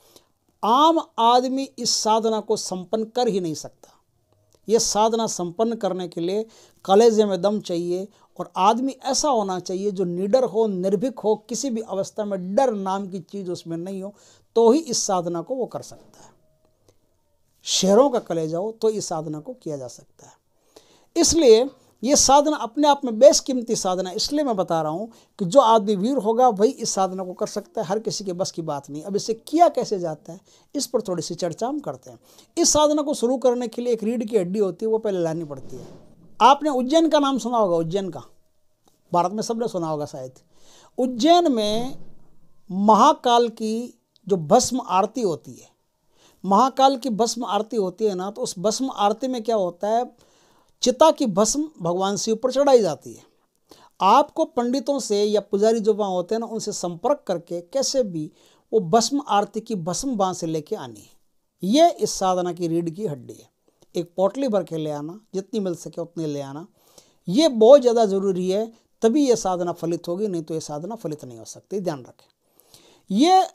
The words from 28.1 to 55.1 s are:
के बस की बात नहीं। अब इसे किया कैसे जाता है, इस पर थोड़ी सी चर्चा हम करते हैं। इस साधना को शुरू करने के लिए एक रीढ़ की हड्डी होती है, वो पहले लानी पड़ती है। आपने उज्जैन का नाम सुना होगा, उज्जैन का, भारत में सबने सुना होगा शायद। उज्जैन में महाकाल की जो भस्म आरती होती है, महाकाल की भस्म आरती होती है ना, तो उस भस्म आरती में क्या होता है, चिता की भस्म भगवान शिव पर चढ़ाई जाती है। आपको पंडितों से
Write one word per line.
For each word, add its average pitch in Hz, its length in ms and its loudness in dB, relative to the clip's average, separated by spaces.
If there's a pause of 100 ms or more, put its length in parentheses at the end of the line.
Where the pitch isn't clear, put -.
के 190 100 -8
बस 160 180 -6
की 170 100 -10
बात 147 280 -8
नहीं। 147 140 -12
अब 196 120 -8
इसे 220 200 -4
किया 320 340 2
कैसे 220 300 -4
जाता 165 340 -8
है, 190 60 -20 (360)
इस 277 120 -4
पर 240 140 -2
थोड़ी 175 220 -6
सी 170 120 -10
चर्चा 170 320 -6
हम 285 120 -6
करते 131 320 -12
हैं। 113 80 -20 (380)
इस 330 120 2
साधना 302 320 4
को 285 120 -4
शुरू 247 240 -2
करने 247 300 0
के 240 140 -10
लिए 240 120 -2
एक 220 100 -4
रीढ़ 233 200 -2
की 226 140 -2
हड्डी 208 220 0
होती 190 260 -2
है, 220 60 -2
वो 220 60 2
पहले 208 220 -2
लानी 165 240 -2
पड़ती 143 320 -12
है। 123 120 -16 (520)
आपने 285 320 6
उज्जैन 277 380 2
का 302 100 4
नाम 277 180 0
सुना 233 200 -2
होगा, 185 200 2
उज्जैन 175 320 -4
का, 139 140 -12 (880)
भारत 175 200 0
में 214 120 -6
सबने 233 240 -4
सुना 170 200 -4
होगा 147 200 -6
शायद। 131 320 -14 (580)
उज्जैन 269 540 4
में 226 460 -2 (720)
महाकाल 240 840 4
की 226 420 -6 (340)
जो 190 100 2
भस्म 220 440 2
आरती 196 400 -2
होती 156 320 -4
है, - 160 -20 (760)
महाकाल 262 540 2
की 254 140 -6
भस्म 226 340 -2
आरती 214 320 -4
होती 190 280 -2
है 202 100 -2
ना, 185 160 -6
तो 226 100 -12
उस 214 180 -8
भस्म 220 320 -2
आरती 214 360 -2
में 254 160 -6
क्या 226 140 0
होता 185 320 -2
है, 240 420 -4 (520)
चिता 254 280 4
की 302 160 -4
भस्म 220 420 -2 (120)
भगवान 185 360 -2
शिव 220 180 -2
पर 254 160 -2
चढ़ाई 269 300 4
जाती 147 320 -4
है। - 100 -20 (760)
आपको 285 480 4
पंडितों 254 520 -2
से 208 240 -2